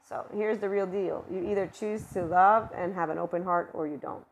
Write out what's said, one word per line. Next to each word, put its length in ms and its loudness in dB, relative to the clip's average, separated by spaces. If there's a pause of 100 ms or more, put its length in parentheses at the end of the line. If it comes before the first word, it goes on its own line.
So 300 -10
here's 280 -2
the 100 -2
real 160 2
deal. 440 -4
You 140 -4
either 240 0
choose 460 -6
to 100 -2
love 500 6
and 200 -4
have 160 -2
an 80 -2
open 260 -2
heart, 300 0
or 120 -2
you 120 -4
don't. 340 -10